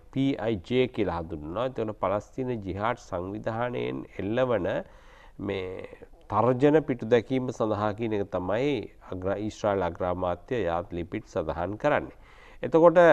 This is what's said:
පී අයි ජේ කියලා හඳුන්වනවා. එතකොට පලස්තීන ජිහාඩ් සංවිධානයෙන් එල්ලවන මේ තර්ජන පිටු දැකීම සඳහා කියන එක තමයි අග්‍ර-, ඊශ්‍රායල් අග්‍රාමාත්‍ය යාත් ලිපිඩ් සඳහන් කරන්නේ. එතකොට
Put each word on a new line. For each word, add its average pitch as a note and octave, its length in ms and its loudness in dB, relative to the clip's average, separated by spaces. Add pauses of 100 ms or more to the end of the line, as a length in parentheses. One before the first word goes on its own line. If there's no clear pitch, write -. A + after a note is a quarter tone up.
පී C3+ 320 0
අයි A#2 220 -2
ජේ B2 280 2
කියලා F2+ 320 -2
හඳුන්වනවා. D#2+ 460 -6
එතකොට A2+ 340 -6
පලස්තීන G#2+ 580 -2
ජිහාඩ් G2+ 400 -4
සංවිධානයෙන් A#2 1000 -6 (140)
එල්ලවන A2 540 0 (680)
මේ G2 520 -8 (380)
තර්ජන B2+ 580 4
පිටු B2+ 220 -4
දැකීම B2 440 2
සඳහා G#2+ 440 0
කියන A2 200 -4
එක G2+ 140 0
තමයි G#2 460 0 (300)
අග්‍ර-, F#2+ 340 -4
ඊශ්‍රායල් G#2 460 0
අග්‍රාමාත්‍ය F2+ 800 -2
යාත් E2+ 280 -2
ලිපිඩ් E2+ 340 -6
සඳහන් E2+ 520 -4
කරන්නේ. A2+ 400 0 (460)
එතකොට E3 360 6 (140)